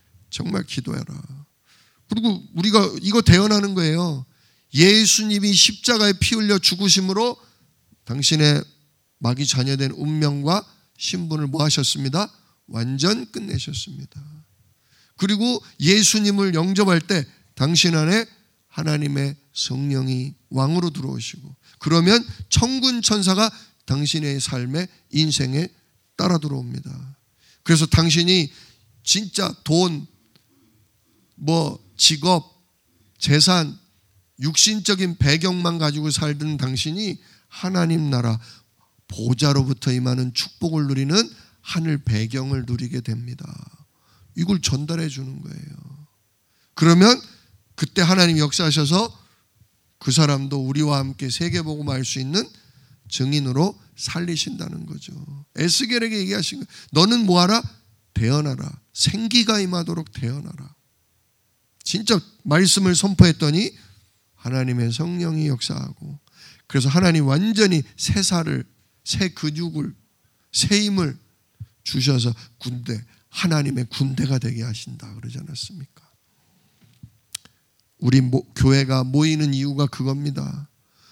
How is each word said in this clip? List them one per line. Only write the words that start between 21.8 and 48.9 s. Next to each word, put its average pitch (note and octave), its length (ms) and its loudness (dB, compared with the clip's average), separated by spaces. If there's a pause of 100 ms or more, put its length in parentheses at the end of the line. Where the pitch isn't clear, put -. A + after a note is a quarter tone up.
천군 B3 540 0
천사가 G#3 480 2 (380)
당신의 C#3+ 520 -2
삶에, C3 460 -6 (240)
인생에 D3+ 580 0 (480)
따라 F3+ 220 0
들어옵니다. C3 800 -10 (480)
그래서 D#3+ 220 4
당신이 E3+ 640 2 (500)
진짜 G3+ 500 -2 (120)
돈, D#3+ 420 0 (1300)
뭐 D#3 480 -2 (140)
직업, D#3+ 480 2 (720)
재산, D#3 580 2 (640)
육신적인 F#3 760 0
배경만 E3+ 640 2
가지고 D3+ 320 0
살던 D3 480 -2
당신이 D3+ 600 -4 (300)
하나님 E3 600 0
나라, A#2+ 280 0 (720)
보좌로부터 C3 800 0
임하는 B2+ 440 -2
축복을 D#3+ 520 -4
누리는 C#3 300 0 (460)
하늘 D#3+ 360 -2
배경을 B2+ 680 -2
누리게 B2 340 -6
됩니다. A#2+ 460 -8 (920)
이걸 E3+ 240 0
전달해 D#3 480 -4
주는 C3+ 320 -12
거예요. - 680 -18 (680)
그러면 F3+ 460 6 (540)
그때 - 280 -2
하나님 F3 360 4
역사하셔서 D3+ 800 0 (800)